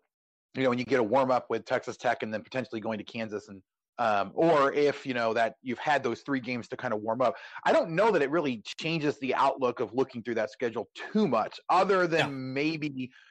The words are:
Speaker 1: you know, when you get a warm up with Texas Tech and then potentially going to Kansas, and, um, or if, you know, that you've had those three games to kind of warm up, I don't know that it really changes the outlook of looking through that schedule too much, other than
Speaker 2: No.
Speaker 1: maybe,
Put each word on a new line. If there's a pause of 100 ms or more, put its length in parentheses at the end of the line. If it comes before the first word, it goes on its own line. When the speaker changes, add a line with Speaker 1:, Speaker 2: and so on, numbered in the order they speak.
(540)
Speaker 1:
you
know,
when
you
get
a
warm
up
with
Texas
Tech
and
then
potentially
going
to
Kansas,
and, (380)
um,
or
if,
you
know,
that
you've
had
those
three
games
to
kind
of
warm
up, (280)
I
don't
know
that
it
really (180)
changes
the
outlook
of
looking
through
that
schedule (240)
too
much, (120)
other
than
Speaker 2:
No.
Speaker 1:
maybe, (180)